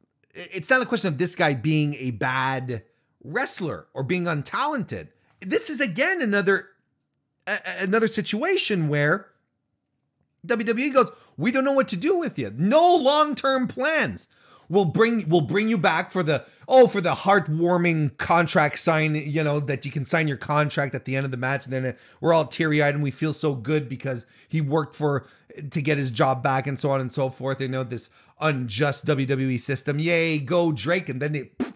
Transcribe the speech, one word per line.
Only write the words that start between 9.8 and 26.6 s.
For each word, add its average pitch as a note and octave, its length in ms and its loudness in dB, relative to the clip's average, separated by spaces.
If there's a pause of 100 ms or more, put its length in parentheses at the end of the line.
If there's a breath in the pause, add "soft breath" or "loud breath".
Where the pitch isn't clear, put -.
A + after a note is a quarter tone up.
W A3 200 0
W A#3 200 0
E C#4+ 40 -2
goes, B3+ 200 4 (260 loud breath)
"We G3+ 140 -2
don't C4 140 2
know C#4 80 2
what C4+ 160 2
to F3+ 100 -4
do D#4+ 180 0
with E4 220 -4
you. G#2+ 180 -4
No D#4 400 6
long-term C4+ 720 2
plans. B3+ 600 -2 (420 soft breath)
We'll F#3+ 160 4
bring, G#3+ 420 2
we'll E3 140 4
bring G3+ 260 0
you A3+ 80 0
back E3+ 340 0
for F#3 120 -2
the, D3+ 240 0 (200 loud breath)
oh, B3+ 220 8
for G3 140 -2
the E3 100 2
heartwarming E3+ 1040 2
contract E3 640 2
sign, D#3 360 2
you D3+ 300 -2
know, D3 160 0
that C#3 240 -6
you C#3+ 80 -10
can C#3 140 -6
sign D#3+ 220 0
your C3+ 100 -2
contract D3 560 -2
at C3 100 -8
the C3 100 -4
end C3+ 120 -2
of C3+ 40 -4
the B2+ 60 -8
match. C3 300 -4
And B2 80 -10
then C3 220 -4 (260 soft breath)
we're D#3+ 100 4
all D#3 140 4
teary-eyed D3+ 480 2
and D3 80 -2
we C#3 80 0
feel D3+ 240 -2
so D3+ 200 -2
good C3 340 -2
because B2+ 380 -8 (220 soft breath)
he D#3+ 120 0
worked D3 360 -2
for, C#3+ 280 0 (460 soft breath)
to D#3+ 100 -4
get C#3+ 180 0
his C3 120 -2
job B2+ 320 0
back C3+ 240 0